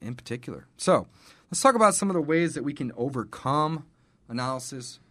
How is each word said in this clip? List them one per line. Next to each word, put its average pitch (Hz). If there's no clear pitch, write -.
in 120
particular. 120
So 135
let's 175
talk 262
about 208
some 196
of 185
the 170
ways 160
that 131
we 143
can 127
overcome 139
analysis 127